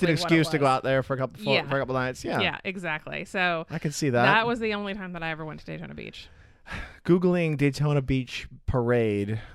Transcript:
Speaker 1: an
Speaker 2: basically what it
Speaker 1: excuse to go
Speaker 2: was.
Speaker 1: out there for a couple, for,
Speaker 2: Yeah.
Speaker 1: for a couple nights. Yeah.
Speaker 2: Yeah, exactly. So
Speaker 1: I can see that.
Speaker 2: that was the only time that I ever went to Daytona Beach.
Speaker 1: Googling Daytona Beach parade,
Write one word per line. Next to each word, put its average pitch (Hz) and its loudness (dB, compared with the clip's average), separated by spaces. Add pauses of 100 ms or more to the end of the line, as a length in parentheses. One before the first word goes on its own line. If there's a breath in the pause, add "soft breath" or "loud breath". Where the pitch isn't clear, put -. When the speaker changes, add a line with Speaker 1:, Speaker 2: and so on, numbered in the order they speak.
Speaker 1:
an 175 4
Speaker 2:
basically - -
what - 6
it 156 2
Speaker 1:
excuse 160 4
to 156 2
go 139 2
Speaker 2:
was. 131 6
Speaker 1:
out 131 2
there 131 2
for 135 -4
a - -2
couple, 127 -4
for, 139 0
Speaker 2:
Yeah. 160 2
Speaker 1:
for 139 0
a - 2
couple 127 -2
nights. 127 -2
Yeah. - -2
Speaker 2:
Yeah, 170 -2
exactly. 170 -6
So 175 -2
Speaker 1:
I 160 -4
can 151 -2
see 147 0
that. 120 4
Speaker 2:
that 220 4
was 240 -2
the 220 -2
only 202 -6
time 185 -10
that 165 -10
I 160 -4
ever 156 -8
went 151 -12
to - -20
Daytona 156 -10
Beach. - -14 (760 loud breath)
Speaker 1:
Googling 175 4
Daytona 143 2
Beach 131 -4 (200)
parade, 110 2 (140 loud breath)